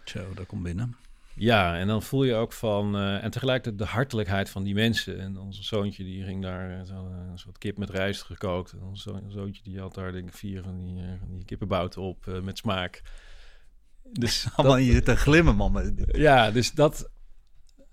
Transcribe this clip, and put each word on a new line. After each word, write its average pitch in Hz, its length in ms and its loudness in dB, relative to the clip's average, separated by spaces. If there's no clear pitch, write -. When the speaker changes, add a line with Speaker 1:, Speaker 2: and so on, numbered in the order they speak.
Speaker 1:
Zo, 92 300 -10
dat 90 120 -10
komt 104 160 -8
binnen. 92 340 -4
Speaker 2:
Ja, 95 440 4
en 92 80 0
dan 107 160 2
voel 135 220 0
je 123 100 2
ook 113 180 0
van, 104 440 0
eh, 98 280 -2
en 110 60 -4
tegelijkertijd 123 480 -2
de 101 160 -4
hartelijkheid 101 560 0
van 98 120 -6
die 101 120 -2
mensen. 98 460 0
En 95 180 -8
ons 98 280 -12
zoontje 101 380 -4
die 92 200 -8
ging 95 180 -6
daar, 92 380 -6
eh, 90 60 -12
zo, 92 200 -12
eh, 92 100 -10
een 90 80 -12
soort - 200 -20
kip 101 200 -6
met 98 120 -6
rijst 98 320 -2
gekookt. 92 500 -6
En 92 100 -14
ons 95 200 -12
zo-, 98 260 -10
zoontje 101 340 -10
die 95 180 -12
had 95 140 -10
daar 92 180 -8
denk 90 160 -8
ik - 60 -16
vier 95 280 -8
van 92 160 -10
die, 90 240 -8
eh, 90 60 -8
van 92 160 -10
die 90 100 -10
kippenbouten 92 580 -2
op, 92 260 -6
eh, 92 120 -4
met 95 180 -6
smaak. 95 440 -2
Dus 120 340 -2
Speaker 1:
<laughs> - 80 -6
Allemaal, 139 220 8
Speaker 2:
dat 127 100 6
Speaker 1:
je 120 60 6
zit 117 120 8
te 120 120 6
glimmen, 147 400 8
man. 98 500 2
Speaker 2:
Ja, 131 440 6
dus 110 220 2
dat. - 380 2